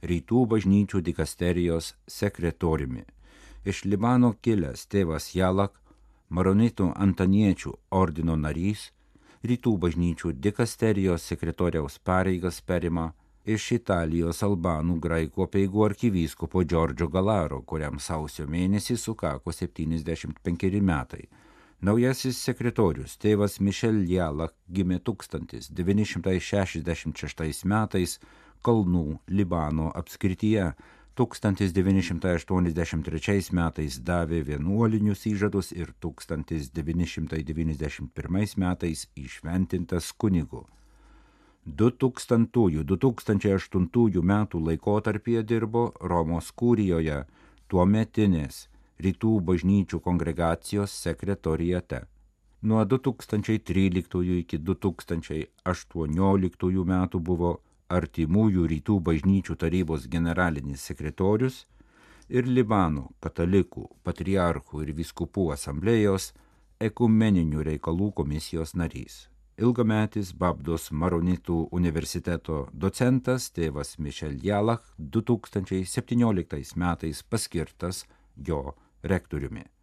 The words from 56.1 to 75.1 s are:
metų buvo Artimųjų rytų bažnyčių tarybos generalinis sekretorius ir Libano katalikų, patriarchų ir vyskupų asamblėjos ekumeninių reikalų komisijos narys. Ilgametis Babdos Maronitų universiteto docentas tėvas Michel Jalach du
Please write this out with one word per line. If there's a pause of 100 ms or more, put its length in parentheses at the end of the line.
metų
buvo (400)
Artimųjų
rytų
bažnyčių
tarybos
generalinis
sekretorius (600)
ir
Libano (100)
katalikų, (180)
patriarchų
ir
vyskupų
asamblėjos (480)
ekumeninių
reikalų
komisijos
narys. (280)
Ilgametis
Babdos
Maronitų
universiteto
docentas
tėvas
Michel
Jalach (160)
du